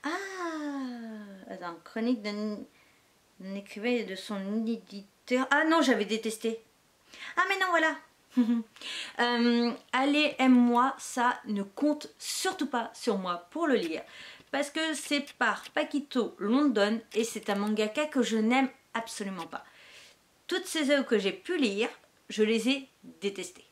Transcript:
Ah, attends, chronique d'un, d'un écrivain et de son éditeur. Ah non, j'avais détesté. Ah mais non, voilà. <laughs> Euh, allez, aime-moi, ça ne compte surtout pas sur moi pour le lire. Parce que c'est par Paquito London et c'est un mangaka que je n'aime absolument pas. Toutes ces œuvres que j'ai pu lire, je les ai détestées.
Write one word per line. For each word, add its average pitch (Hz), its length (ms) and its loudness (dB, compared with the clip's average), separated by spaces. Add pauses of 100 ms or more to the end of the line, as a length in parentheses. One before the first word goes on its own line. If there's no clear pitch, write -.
Ah, 277 1500 -8
attends, 175 360 -10
chronique 233 360 -2
d'un, 208 360 -4 (800)
d'un 190 160 -10
écrivain 202 360 -4
et 240 120 2
de 190 120 -8
son 202 500 -4
éditeur. 226 840 -4
Ah 294 140 4
non, 320 180 6
j'avais 240 220 4
détesté. 220 560 -2 (800)
Ah 349 100 4
mais 392 100 2
non, 381 120 2
voilà. 320 260 2 (400)
<laughs> 233 280 2 (560)
Euh, 240 520 4 (200)
allez, 285 480 4
aime-moi, 247 580 6
ça - 480 0
ne 202 160 -2
compte 294 560 -2
surtout - 480 -4
pas 226 300 -2
sur 202 240 -2
moi 180 320 -4
pour 320 160 -2
le 262 80 4
lire. 165 260 -2 (480)
Parce 285 220 -2
que 320 240 -2
c'est 285 380 -4
par - 360 -2
Paquito 285 720 -2
London 220 600 2 (140)
et 220 100 2
c'est 220 280 -6
un 202 40 2
mangaka 214 520 0
que 277 160 2
je 214 140 0
n'aime 247 320 4 (260)
absolument 196 500 -8
pas. - 180 -12 (840)
Toutes 359 180 -2
ces 302 240 0
œuvres 277 160 4
que 214 140 2
j'ai 190 120 0
pu 330 280 -4
lire, 214 300 0 (380)
je 214 140 -2
les 220 280 2
ai 269 200 -2 (320)
détestées. 196 500 -8